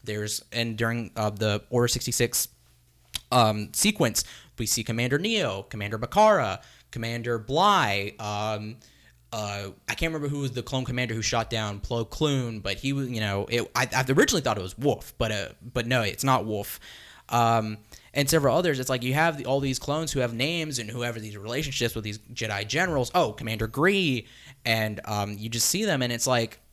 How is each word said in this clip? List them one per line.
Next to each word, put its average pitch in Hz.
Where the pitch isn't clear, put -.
There's, 104
and 117
during, 117
uh, 107
the 104
Order 120
sixty-six, -
um, 107
sequence, 202
we 113
see 113
Commander 123
Neo, 165
Commander 104
Bakara, 147
Commander 117
Bly, 127
um, 107
uh, 101
I -
can't 165
remember 147
who 143
was 131
the 120
clone 127
commander 123
who 113
shot 113
down 104
Plo 117
Koon, 127
but 98
he 135
was, 135
you 113
know, 101
it, 120
I, 127
I 131
originally 175
thought 117
it 98
was 95
Wolf, 131
but, 110
uh, 101
but 117
no, 123
it's 104
not 127
Wolf. 104
Um, 113
and 139
several 139
others. 165
It's 127
like 127
you 127
have 160
the, 143
all 135
these 135
clones 151
who 135
have 120
names 151
and 107
who 120
have 113
these 107
relationships 120
with 110
these 104
Jedi 107
generals. 147
Oh, 143
Commander 110
Gree, 156
and, 110
um, 104
you 107
just 113
see 202
them, 151
and 120
it's 117
like 117